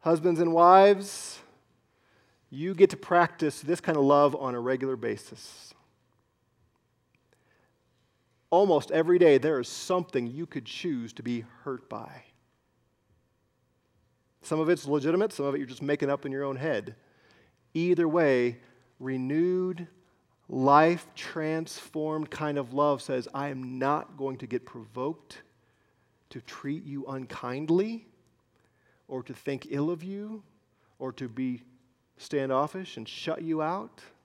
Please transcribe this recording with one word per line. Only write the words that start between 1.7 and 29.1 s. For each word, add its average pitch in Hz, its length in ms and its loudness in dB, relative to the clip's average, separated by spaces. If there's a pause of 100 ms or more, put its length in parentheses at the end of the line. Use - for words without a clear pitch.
you 160 240 -8
get 185 180 8
to - 60 -10
practice 165 640 0
this 160 220 -4
kind 160 160 0
of 139 80 6
love 143 320 6
on 127 180 -4
a 120 40 -6
regular 131 360 -2
basis. - 800 -10 (2750)
Almost 170 420 4
every 165 280 4
day, 156 180 10
there 143 220 2
is 123 80 -6
something 165 600 -4
you 139 180 -10
could 139 180 -12
choose 120 500 -8
to 123 100 -16
be 120 200 -6 (200)
hurt 127 260 -12
by. 120 340 -14 (2250)
Some 156 180 -4
of 156 80 0
it's 175 160 0
legitimate, 156 480 0
some 143 120 -6
of 139 100 -2
it - 20 -4
you're 139 100 -6
just 123 140 -14
making 143 280 -2
up 139 160 -2
in 139 60 -6
your 139 140 -6
own 139 100 -6
head. 123 400 -6 (760)
Either 170 340 2
way, 131 520 2 (420)
renewed, 165 880 -4 (580)
life-transformed 156 1800 0
kind 147 260 -4
of 127 140 -6
love 139 300 0
says, 127 320 -6
"I 139 160 -6
am 131 280 -10
not 143 380 -2
going 135 220 -8
to 127 100 -14
get 120 180 -6
provoked 120 760 -12 (880)
to 127 100 -16
treat 147 460 -10
you 139 220 -10
unkindly 151 1000 -4 (1040)